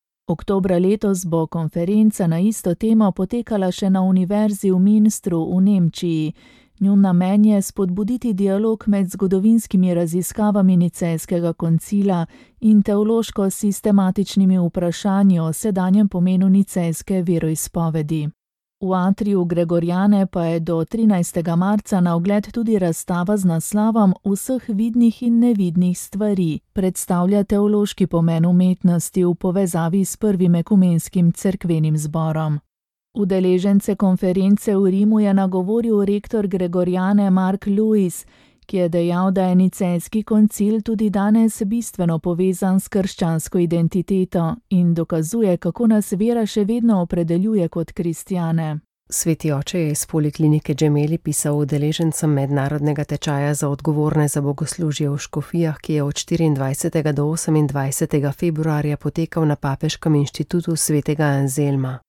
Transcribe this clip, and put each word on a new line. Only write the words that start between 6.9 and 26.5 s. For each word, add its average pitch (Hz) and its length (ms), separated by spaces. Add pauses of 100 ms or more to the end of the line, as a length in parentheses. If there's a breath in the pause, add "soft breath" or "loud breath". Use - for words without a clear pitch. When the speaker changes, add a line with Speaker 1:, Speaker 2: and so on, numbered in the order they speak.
Speaker 1:
namen 190 440
je 208 160
spodbuditi 202 720
dialog 202 540
med 196 240
zgodovinskimi 190 840
raziskavami 185 840
nicejskega 170 760
koncila 175 720 (360 loud breath)
in 214 220
teološko-sistematičnimi 202 1800
vprašanji 185 760
o 160 140
sedanjem 196 540
pomenu 185 420
nicejske 185 720
veroizpovedi. 160 1080 (540)
V 185 100
atriju 190 520
Gregoriane 175 840
pa 175 160
je 165 160
do 165 260
trinajstega 180 680
marca 196 460
na 175 140
ogled 202 360
tudi 220 280
razstava 180 580
z 190 80
naslovom 208 680 (120)
Vseh 220 420
vidnih 233 560
in 233 160
nevidnih 180 600
stvari. 190 600 (140)